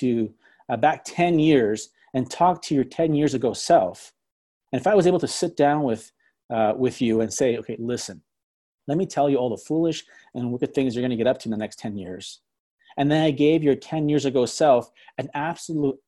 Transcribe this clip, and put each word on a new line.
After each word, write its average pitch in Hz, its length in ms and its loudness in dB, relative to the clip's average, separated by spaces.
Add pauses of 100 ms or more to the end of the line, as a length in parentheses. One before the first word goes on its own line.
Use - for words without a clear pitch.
to, 117 340 0 (340)
uh, 120 80 -4
back 139 280 0
ten 175 340 0
years 127 520 2 (240)
and 127 160 -4
talk 175 320 2
to - 120 -4
your 135 100 2
ten 165 300 -2
years 147 200 2
ago 120 180 -2
self, 104 600 0 (600)
and 127 80 -4
if - 60 -2
I 208 80 4
was 180 120 4
able 180 140 2
to - 80 -4
sit - 280 -4
down 147 280 2
with, 113 280 -4 (380)
uh, 110 260 0
with 127 240 -2
you 113 200 2
and 110 120 -2
say, 120 260 0
"Okay, 113 200 -10
listen, 117 440 -8 (680)
let 143 80 -2
me 185 100 -2
tell 143 220 0
you 139 80 2
all 123 140 0
the 104 80 -6
foolish 160 480 -2 (280)
and 123 160 -4
wicked 127 240 -4
things 131 220 0
you're 120 60 -2
gonna 127 120 -2
get 113 120 0
up - 140 2
to - 80 -10
in - 20 -4
the 107 80 -4
next 107 200 -8
ten 104 200 -8
years." 92 420 -14 (560)
And 143 140 2
then 156 140 2
I 156 80 4
gave 151 300 4
your 143 120 4
ten 151 340 -4
years 147 160 2
ago 127 220 2
self 127 440 2 (280)
an 131 160 -6
absolute 151 720 -4